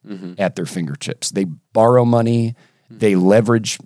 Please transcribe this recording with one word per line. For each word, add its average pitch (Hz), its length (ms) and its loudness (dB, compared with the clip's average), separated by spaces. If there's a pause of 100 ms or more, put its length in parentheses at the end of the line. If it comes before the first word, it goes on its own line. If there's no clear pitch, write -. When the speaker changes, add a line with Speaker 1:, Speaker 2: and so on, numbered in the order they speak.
Speaker 1:
Mm-hmm. 92 300 -16
Speaker 2:
at 95 180 -4
their 87 120 -8
fingertips. - 640 -8
They 98 140 -4
borrow 113 600 2
money, 117 500 0 (360)
Speaker 1:
Mm-hmm. 113 80 -20
Speaker 2:
they 107 180 2
leverage 107 680 2